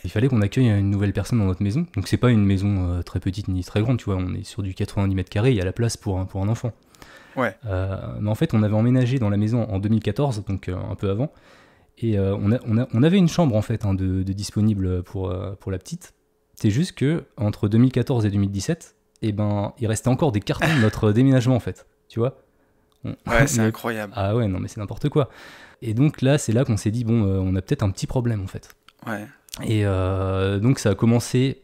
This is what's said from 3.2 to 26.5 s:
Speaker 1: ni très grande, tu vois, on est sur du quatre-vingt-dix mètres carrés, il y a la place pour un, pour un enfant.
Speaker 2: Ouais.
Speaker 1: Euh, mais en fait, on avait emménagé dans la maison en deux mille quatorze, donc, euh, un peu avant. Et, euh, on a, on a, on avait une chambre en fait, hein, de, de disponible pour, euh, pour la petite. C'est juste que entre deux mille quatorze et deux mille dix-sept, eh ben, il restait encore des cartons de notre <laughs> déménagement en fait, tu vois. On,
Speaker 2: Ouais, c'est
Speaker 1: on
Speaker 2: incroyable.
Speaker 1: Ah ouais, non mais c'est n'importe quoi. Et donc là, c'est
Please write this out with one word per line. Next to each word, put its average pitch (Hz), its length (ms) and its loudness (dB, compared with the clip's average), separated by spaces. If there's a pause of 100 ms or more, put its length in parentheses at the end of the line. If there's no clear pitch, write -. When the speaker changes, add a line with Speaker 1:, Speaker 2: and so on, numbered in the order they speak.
Speaker 1:
ni 92 160 -2
très - 160 -2
grande, 117 160 0
tu - 80 -8
vois, 98 100 -2
on 92 180 -4
est 95 120 -8
sur - 180 -8
du 95 100 -6
quatre-vingt-dix 98 420 -2
mètres 92 140 -2
carrés, 113 220 2
il 117 60 2
y 92 40 0
a 90 40 -2
la 92 80 -4
place 117 240 -2
pour 98 220 -4
un, 95 60 -4
pour 98 160 -6
un 95 60 0
enfant. 113 240 -2 (640)
Speaker 2:
Ouais. 120 200 -2 (100)
Speaker 1:
Euh, 95 320 -2 (240)
mais 104 80 -2
en 110 60 0
fait, 160 180 -2
on 107 100 4
avait 104 120 2
emménagé 123 440 2
dans 107 100 0
la 101 80 0
maison 110 320 0
en 98 100 -2
deux 104 100 0
mille 110 120 2
quatorze, 107 440 -2
donc, 95 240 -6
euh, 90 60 -4 (140)
un 98 60 -6
peu 101 140 -2
avant. 110 220 -2 (640)
Et, 113 200 0
euh, 98 240 2
on 101 120 2
a, 123 120 0
on 110 140 2
a, 127 140 0
on 113 100 4
avait 170 140 6
une 185 120 6
chambre 147 260 2
en 110 60 4
fait, 110 240 -2
hein, 101 80 2
de, 95 300 0
de 95 100 -2
disponible 98 680 0
pour, 92 260 -6
euh, 95 300 -6
pour - 120 -8
la 92 60 -4
petite. - 360 -14 (420)
C'est - 140 0
juste 139 240 0
que 147 300 -2 (140)
entre 107 320 -2
deux 110 80 2
mille 127 140 6
quatorze 120 340 0
et 104 40 2
deux 101 100 0
mille 98 120 0
dix-sept, 98 440 -6 (260)
eh 110 100 -2
ben, 104 480 -2
il 110 80 -2
restait 110 220 -2
encore 135 240 2
des 147 80 0
cartons - 340 -2
de 135 60 4
notre 107 300 2
<laughs> - 20 4
déménagement 127 420 4
en 120 40 2
fait, - 280 -10 (220)
tu - 100 -8
vois. 127 220 -4 (640)
On, 117 60 -8 (140)
Speaker 2:
Ouais, 117 220 4
c'est 117 140 0
Speaker 1:
on - 40 2
Speaker 2:
incroyable. 110 500 -4
Speaker 1:
Ah 101 200 -2
ouais, 117 120 0
non 92 120 -2
mais 104 80 -6
c'est - 120 -12
n'importe 107 300 -6
quoi. 143 200 0 (520)
Et 110 120 -4
donc 139 280 2
là, 135 160 4
c'est 135 140 -2